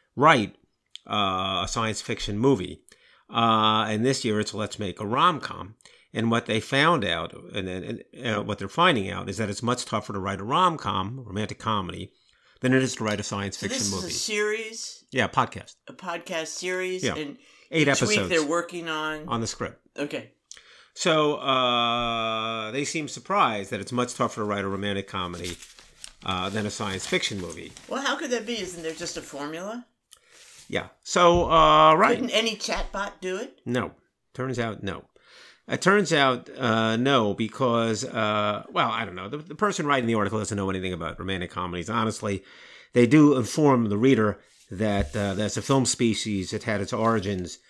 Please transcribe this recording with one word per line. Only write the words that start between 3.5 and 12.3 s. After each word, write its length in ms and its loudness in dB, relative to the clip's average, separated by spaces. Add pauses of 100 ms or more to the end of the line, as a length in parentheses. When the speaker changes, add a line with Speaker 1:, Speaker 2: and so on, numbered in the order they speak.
Speaker 1:
and 180 0
this 180 0
year 160 0
it's, 140 -4
"Let's 240 -6
Make 220 -6
a 60 -6
Rom-Com." 680 -2 (380)
And 180 0
what 160 0
they 120 0
found 460 2
out, 280 -2 (220)
and, 140 -4
and, 340 -8 (120)
and, 120 -10 (120)
uh, 40 -2
what 160 -4
they're 100 -8
finding 420 2
out, 180 -8
is 80 -6
that 140 -2
it's 120 -8
much 220 -2
tougher 280 -6
to 60 -6
write 220 -4
a 40 -10
rom-com, 800 0
romantic 340 -6
comedy, 520 -4 (520)